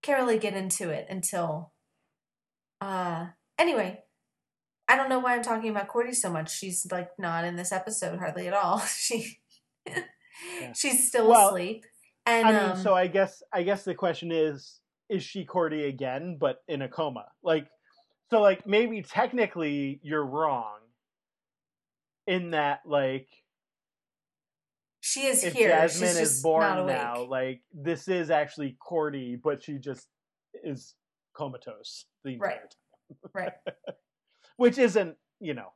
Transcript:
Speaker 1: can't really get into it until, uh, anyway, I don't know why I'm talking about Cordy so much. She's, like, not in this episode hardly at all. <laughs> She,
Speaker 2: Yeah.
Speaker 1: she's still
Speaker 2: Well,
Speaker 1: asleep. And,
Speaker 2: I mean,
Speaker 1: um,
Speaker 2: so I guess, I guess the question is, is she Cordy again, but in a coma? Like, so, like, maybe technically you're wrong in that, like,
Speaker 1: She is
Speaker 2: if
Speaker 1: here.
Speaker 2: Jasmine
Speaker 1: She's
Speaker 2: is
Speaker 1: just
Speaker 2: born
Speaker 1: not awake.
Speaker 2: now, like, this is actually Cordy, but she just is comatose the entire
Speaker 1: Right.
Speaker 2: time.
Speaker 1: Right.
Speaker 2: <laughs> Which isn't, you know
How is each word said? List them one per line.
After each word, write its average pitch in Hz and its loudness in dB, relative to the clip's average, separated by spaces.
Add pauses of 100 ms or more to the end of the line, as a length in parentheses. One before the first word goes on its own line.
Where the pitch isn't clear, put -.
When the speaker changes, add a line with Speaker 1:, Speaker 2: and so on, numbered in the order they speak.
Speaker 1:
can't 277 2
really 233 2
get 208 -2
into 190 -4
it 147 -6
until, 170 -6 (1080)
uh, 180 -4 (300)
anyway, 233 0 (840)
I 254 8
don't 269 0
know 262 2
why 247 2
I'm 240 -2
talking 226 -2
about 202 -4
Cordy 240 -2
so 196 0
much. 160 -6
She's, 185 -6
like, 180 -8
not 170 -4
in 175 -4
this 180 -6
episode 185 -4
hardly 180 -6
at 180 -4
all. 196 2
<laughs> - -4
She, - -4 (1200)
Speaker 2:
Yeah. 247 -12
Speaker 1:
she's - 0
still 226 4
Speaker 2:
Well, 220 10
Speaker 1:
asleep. 196 -2 (420)
And, 233 4
Speaker 2:
I 220 8
mean, 202 4
Speaker 1:
um, 185 -2
Speaker 2:
so 190 4
I 185 4
guess, 190 0 (100)
I 185 0
guess 196 0
the 185 -4
question 170 -4
is, 156 -2 (280)
is 196 -2
she 190 -10
Cordy 156 -2
again, 139 -6
but 135 -2
in 143 -4
a 127 -6
coma? 127 -6 (160)
Like, 160 0 (640)
so, 226 6
like, 190 4
maybe 214 2
technically 160 -2
you're 151 -2
wrong 127 -2 (1500)
in 180 -2
that, 147 0
like, 135 -2 (1700)
Speaker 1:
She - -2
is 247 2
Speaker 2:
if 165 -2
Speaker 1:
here. 214 4
Speaker 2:
Jasmine 170 4
Speaker 1:
She's 175 2
Speaker 2:
is 156 2
Speaker 1:
just 135 -2
Speaker 2:
born 160 4
Speaker 1:
not 185 2
awake. 135 0
Speaker 2:
now, 120 -4
like, 131 -4 (100)
this 151 -6
is 175 0
actually 147 -2
Cordy, 143 -4
but 143 -2
she 147 -10
just 135 -12 (540)
is - -10 (400)
comatose 123 -12 (180)
the 131 -8
entire 180 -4
Speaker 1:
Right. - -8
Speaker 2:
time. - -20
Speaker 1:
Right. 185 -6 (140)
Speaker 2:
<laughs> - -18
Which 240 4
isn't, 202 2 (240)
you 160 -6
know 101 -14